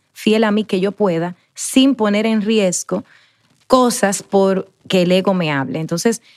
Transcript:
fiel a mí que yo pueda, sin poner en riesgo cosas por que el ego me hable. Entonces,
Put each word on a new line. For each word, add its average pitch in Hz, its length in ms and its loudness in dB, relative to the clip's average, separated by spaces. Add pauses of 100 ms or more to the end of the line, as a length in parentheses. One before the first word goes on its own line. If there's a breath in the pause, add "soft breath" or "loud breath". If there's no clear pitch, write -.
(120)
fiel 220 320 0
a 214 80 0
mí 208 120 -2
que 185 140 -4
yo 196 140 -2
pueda, 175 420 -2 (200 soft breath)
sin 262 420 2
poner 208 300 0
en 220 160 0
riesgo 196 640 -2 (640 soft breath)
cosas 240 560 2
por 190 480 0 (180)
que 185 140 2
el 175 100 2
ego 190 220 2
me 170 180 -2
hable. 135 280 -4
Entonces, 170 420 -4 (140 soft breath)